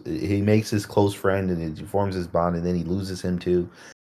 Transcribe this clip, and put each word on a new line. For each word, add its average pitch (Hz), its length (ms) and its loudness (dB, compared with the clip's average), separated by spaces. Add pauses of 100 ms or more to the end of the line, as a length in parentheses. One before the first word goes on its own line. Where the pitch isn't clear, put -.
He 85 360 -2
makes 107 300 4
his 101 160 0
close 101 280 2
friend 95 360 0
and 82 280 -4
he 80 60 -12
forms 101 300 -2
his 90 120 -4
bond, 85 300 0
and 85 100 -2
then 90 80 0
he 87 100 -2
loses 92 380 -4
him 90 160 -2
too. 90 300 0 (340)